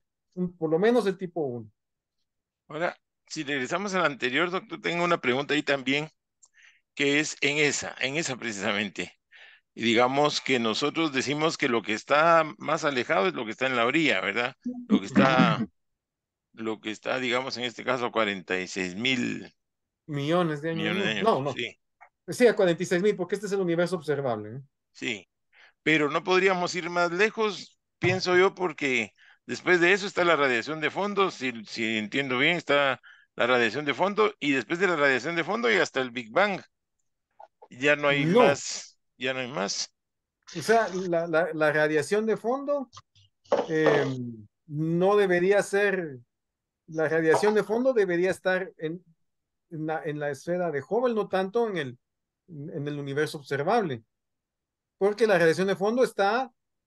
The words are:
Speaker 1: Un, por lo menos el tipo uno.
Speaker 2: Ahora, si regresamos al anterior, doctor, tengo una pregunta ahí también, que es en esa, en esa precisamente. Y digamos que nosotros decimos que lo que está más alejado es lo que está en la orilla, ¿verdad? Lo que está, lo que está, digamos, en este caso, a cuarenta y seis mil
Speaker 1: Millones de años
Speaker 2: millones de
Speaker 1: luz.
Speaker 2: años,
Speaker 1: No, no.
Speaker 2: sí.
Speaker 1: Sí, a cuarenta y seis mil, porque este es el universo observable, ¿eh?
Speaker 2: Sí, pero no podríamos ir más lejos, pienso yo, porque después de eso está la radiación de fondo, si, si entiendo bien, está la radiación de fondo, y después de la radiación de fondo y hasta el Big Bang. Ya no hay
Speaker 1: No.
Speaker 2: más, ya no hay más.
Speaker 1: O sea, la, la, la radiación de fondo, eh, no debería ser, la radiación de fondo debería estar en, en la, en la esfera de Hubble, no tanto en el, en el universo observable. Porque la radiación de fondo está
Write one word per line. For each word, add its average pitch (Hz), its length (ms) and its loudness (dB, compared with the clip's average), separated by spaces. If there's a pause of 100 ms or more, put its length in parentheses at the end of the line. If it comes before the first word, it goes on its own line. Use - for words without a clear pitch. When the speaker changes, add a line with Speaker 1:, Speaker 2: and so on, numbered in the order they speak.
(340)
Speaker 1:
Un, 180 220 -6
por 160 140 -4
lo 160 80 2
menos 220 280 4
el 185 120 -2
tipo 175 220 -8
uno. 120 280 -6 (1000)
Speaker 2:
Ahora, 156 280 -4 (300)
si 156 180 -8
regresamos 156 500 -2
al 185 100 2
anterior, 143 460 0
doctor, 180 300 -8
tengo 170 240 -2
una 175 160 0
pregunta 135 340 -2
ahí 147 80 0
también, 139 460 -2 (880)
que 143 260 2
es 151 200 -6
en 143 180 0
esa, 131 420 0
en 131 160 -4
esa 151 200 -4
precisamente. 104 760 -4 (600)
Y - 100 -10
digamos 127 580 2
que 131 180 0
nosotros 139 540 -2
decimos 143 440 -2
que 147 120 -2
lo 117 140 0
que 98 100 -6
está 156 520 4 (140)
más 151 260 -4
alejado 151 440 0
es 165 60 -2
lo 131 100 -6
que 107 60 -6
está 120 160 -4
en 131 100 0
la 117 100 4
orilla, 131 340 2
¿verdad? 104 340 -2 (340)
Lo 214 100 4
que - 80 -4
está, 131 580 2 (920)
lo 110 260 -6
que 107 100 -8
está, 117 280 -4
digamos, 127 380 -2
en 123 80 -6
este 113 200 -8
caso, 123 220 0
a 110 60 -6
cuarenta 101 460 -2
y 90 80 -4
seis 92 300 -6
mil 113 580 -2 (520)
Speaker 1:
Millones 151 560 -2
de 165 80 -6
años 165 120 -6
Speaker 2:
millones - 220 -2
de 208 60 0
Speaker 1:
luz. 208 80 -2
Speaker 2:
años, 196 60 -2
Speaker 1:
No, 190 180 2
no. 139 100 -4
Speaker 2:
sí. 120 260 -10 (500)
Speaker 1:
Sí, 185 180 4
a 208 100 6
cuarenta 175 260 4
y 170 40 -2
seis 180 160 0
mil, 208 120 4
porque 185 220 -4
este 202 100 -10
es 185 60 -4
el 196 80 -2
universo 175 340 0
observable, 135 640 -4
¿eh? 139 40 -12 (300)
Speaker 2:
Sí, 120 380 -8 (560)
pero 151 260 4
no 156 140 -2
podríamos 185 500 2
ir 175 160 -6
más 175 220 0
lejos, 185 680 -2 (200)
pienso 180 380 2
yo, 185 180 6
porque 143 580 -2 (320)
después 160 360 2
de 170 120 6
eso 202 140 0
está 180 180 0
la 170 120 6
radiación 135 440 0
de 151 100 -2
fondo, 190 400 0
si, 131 220 -6 (140)
si 110 320 -4
entiendo 127 400 -2
bien, 156 180 2
está 143 420 0 (360)
la - 120 2
radiación 120 380 2
de 147 80 -2
fondo, 196 480 0
y 143 120 0
después 135 260 -2
de 190 100 2
la 175 80 0
radiación 143 400 2
de 165 80 -2
fondo 226 260 -2
y 214 60 4
hasta 143 240 0
el 127 100 -4
Big 117 220 -10
Bang. 185 300 0 (1080)
Ya 135 260 0
no 147 140 0
hay 143 160 2
Speaker 1:
No. 180 160 4
Speaker 2:
más, - 580 0 (180)
ya 131 160 -4
no 131 80 -4
hay 123 100 -6
más. 180 440 -6 (600)
Speaker 1:
O 160 60 -8
sea, 220 260 2
la, 175 400 -2
la, 165 240 2
la 156 200 2
radiación 151 540 0
de 214 100 0
fondo, 277 540 -4 (800)
eh, 156 360 4 (600)
no 165 500 2
debería 190 460 4
ser, 185 560 0 (680)
la 160 200 0
radiación 160 460 4
de 214 80 4
fondo 233 300 0
debería 185 380 2
estar 185 480 -2
en, 170 260 -8 (640)
en 156 160 -8
la, 156 180 -4
en 151 140 -6
la 143 120 -4
esfera 170 400 -4
de 143 180 -4
Hubble, 240 260 0
no 202 140 -2
tanto 196 400 0
en 196 80 -6
el, 131 220 -6 (500)
en 151 380 -10
el 147 120 -6
universo 143 400 -4
observable. 143 680 -2 (920)
Porque 208 280 2
la 196 120 4
radiación 165 280 4
de 190 100 0
fondo 226 280 2
está 220 480 0 (340)